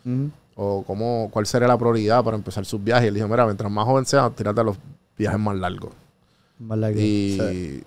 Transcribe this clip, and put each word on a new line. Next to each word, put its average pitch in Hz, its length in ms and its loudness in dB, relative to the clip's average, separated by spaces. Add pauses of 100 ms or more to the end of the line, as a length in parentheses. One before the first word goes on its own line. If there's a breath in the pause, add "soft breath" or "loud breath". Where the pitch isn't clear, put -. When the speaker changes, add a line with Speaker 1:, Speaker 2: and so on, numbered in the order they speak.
Speaker 1:
Ujú. 131 260 -2 (240)
Speaker 2:
O 101 320 -2
cómo, 113 460 -2
cuál 107 140 0
sería 123 200 2
la 123 120 6
prioridad 117 440 4
para 110 140 -2
empezar 98 280 -6
sus 104 180 -6
viajes. 120 240 2
Y - 20 2
él 101 60 0
dijo, 107 120 -2
"Mira, 117 200 2
mientras 101 260 -2
más 104 140 0
joven 131 180 2
seas, 127 320 2
tírate 104 240 0
a 117 40 2
los 104 120 0 (420)
viajes 101 220 0
más 104 160 0
largos". 92 340 -6 (680)
Speaker 1:
Más 110 200 -4
largo, 107 220 0
Speaker 2:
Y, 101 400 2
Speaker 1:
sí. 92 460 -4